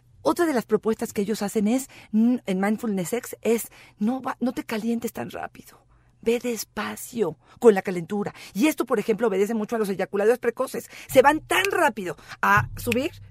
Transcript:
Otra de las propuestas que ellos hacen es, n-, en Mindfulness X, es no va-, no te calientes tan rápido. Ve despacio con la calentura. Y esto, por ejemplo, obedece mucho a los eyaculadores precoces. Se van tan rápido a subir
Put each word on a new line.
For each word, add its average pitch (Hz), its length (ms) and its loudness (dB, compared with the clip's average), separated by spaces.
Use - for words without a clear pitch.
Otra 339 240 2
de 311 60 0
las 233 120 0
propuestas 220 480 -2
que 220 80 -2
ellos 202 220 -2
hacen 202 240 0
es, 262 220 0
n-, 233 360 4
en 185 120 -2
Mindfulness 202 540 -2
X, - 280 -6
es 220 260 0
no 247 220 -2
va-, 269 180 -8
no 247 120 0
te 302 120 -8
calientes 226 500 -4
tan - 160 -10
rápido. - 560 -16
Ve 233 200 0
despacio 214 1000 -6
con 220 160 8
la 190 80 0
calentura. 185 500 -6
Y 214 140 2
esto, 311 180 0
por 247 140 0
ejemplo, 220 280 0
obedece 202 260 0
mucho 214 220 -4
a 226 40 -2
los 214 80 0
eyaculadores 202 520 0
precoces. 240 500 -4
Se 269 140 8
van 302 200 4
tan 370 300 0
rápido 226 460 0
a 202 340 4
subir 247 360 -4